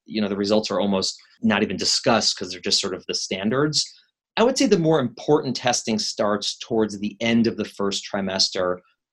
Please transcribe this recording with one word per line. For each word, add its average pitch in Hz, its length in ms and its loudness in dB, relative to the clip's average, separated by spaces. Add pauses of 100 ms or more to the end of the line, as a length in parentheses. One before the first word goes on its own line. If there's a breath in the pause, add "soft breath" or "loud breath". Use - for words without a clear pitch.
you 107 160 -4
know, 101 80 -2
the 98 80 -2
results 104 340 0
are 92 80 0
almost 95 400 0 (220 loud breath)
not 104 220 4
even 101 120 -4
discussed - 600 0
'cause 92 140 -10
they're 90 100 -14
just - 180 0
sort 92 140 -4
of 92 160 -10
the 92 40 -4
standards. 127 720 -2 (540 loud breath)
I 214 60 6
would 262 140 2
say 277 100 4
the 202 120 4
more 156 220 4
important 139 560 0
testing 120 420 0
starts 104 580 -2
towards 107 400 -2
the 104 220 -6
end 117 280 2
of 113 100 -2
the 104 80 -2
first - 440 -4
trimester, 95 720 -2 (340 soft breath)